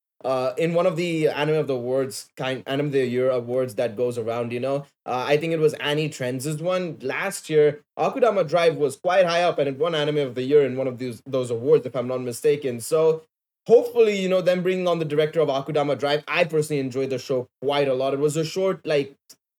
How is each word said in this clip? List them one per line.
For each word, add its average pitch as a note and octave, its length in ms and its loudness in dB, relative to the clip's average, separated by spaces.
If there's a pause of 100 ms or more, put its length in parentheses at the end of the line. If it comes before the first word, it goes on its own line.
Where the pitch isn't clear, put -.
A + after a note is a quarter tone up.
(240)
uh, C3 340 -2
in E3+ 160 0
one F3 120 2
of F3 100 0
the E3 320 0
Anime D3 260 0
of D3 140 0
the C3+ 80 0
Awards, C3 600 -4
kind, C3 300 -6
Anime C#3 200 -2
of C#3+ 60 -4
the C3+ 140 2
Year B2+ 240 0
awards B2 460 -2
that A#2 200 -2
goes B2 220 -2
around, A#2 340 -4
you A#2+ 60 -4
know? C3+ 200 -2 (280)
Uh, B2 220 -4
I D3 80 4
think E3 160 0
it E3 80 0
was D#3 140 4
Annie D3 340 -2
Trenz's C3+ 520 -4
one. F3 400 -4
Last C#3+ 480 -6
year, D3 340 4 (140)
Akudama G3 500 2
Drive E3 300 2
was C#3 200 0
quite F3+ 280 4
high E3+ 200 2
up, E3 160 2
and C#3 80 2
it C3+ 100 -6
won E3 160 0
Anime D3+ 240 0
of C3 160 -2
the B2+ 80 -4
Year C#3+ 240 6
in B2+ 100 -2
one C3 120 -2
of A#2+ 100 -6
these, A#2+ 260 -8
those B2+ 280 -2
awards, C3+ 340 2
if - 80 -10
I'm B2 140 -4
not B2+ 120 -4
mistaken. B2+ 600 -2
So, D#3 420 0 (440)
hopefully, A3+ 540 4
you F#3 80 0
know, F#3 140 2
them F3+ 200 2
bringing F#3 260 0
on E3+ 100 2
the D#3+ 80 -2
director D3+ 340 0
of D3 80 2
Akudama C#3+ 500 0
Drive, C#3+ 280 -2
I D#3+ 180 0
personally D3+ 360 -2
enjoyed C3 300 -4
the C3 80 -4
show B2+ 300 -4 (140)
quite C#3+ 260 0
a C3 60 2
lot. C3 180 -2
It C#3 80 -2
was D3+ 160 0
a D#3+ 80 0
short, F#3+ 400 -2
like, D3 300 -2 (440)